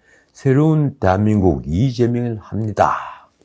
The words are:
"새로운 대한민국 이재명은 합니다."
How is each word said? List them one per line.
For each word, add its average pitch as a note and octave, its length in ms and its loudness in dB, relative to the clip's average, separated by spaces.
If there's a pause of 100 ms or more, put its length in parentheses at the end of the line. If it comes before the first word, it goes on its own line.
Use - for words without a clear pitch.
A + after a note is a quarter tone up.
(320)
"새로운 D3 680 0
대한민국 F#2 640 2
이재명은 A#2+ 720 -2
합니다." - 880 -4 (160)